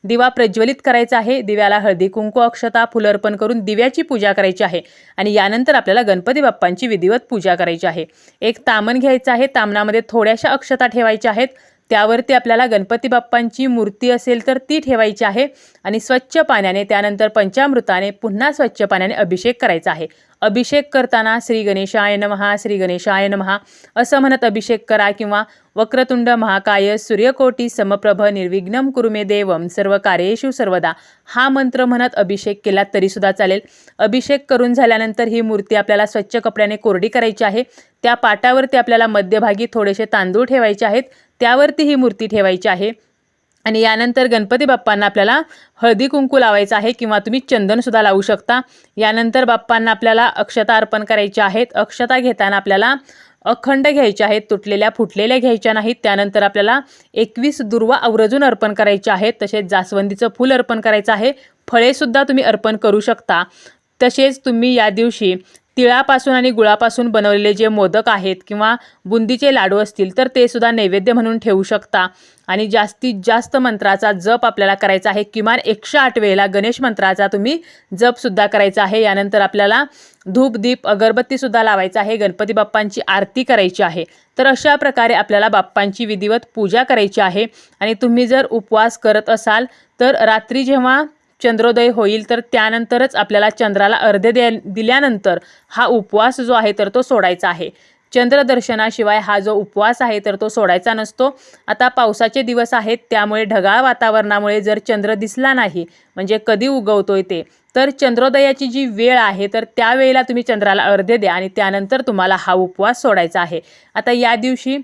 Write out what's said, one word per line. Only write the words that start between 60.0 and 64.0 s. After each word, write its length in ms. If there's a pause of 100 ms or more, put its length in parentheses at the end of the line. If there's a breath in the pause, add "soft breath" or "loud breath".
फूल 140
अर्पण 280
करायचं 320
आहे. 200 (360 soft breath)
फळेसुद्धा 540
तुम्ही 220
अर्पण 340
करू 220
शकता. 420 (580 soft breath)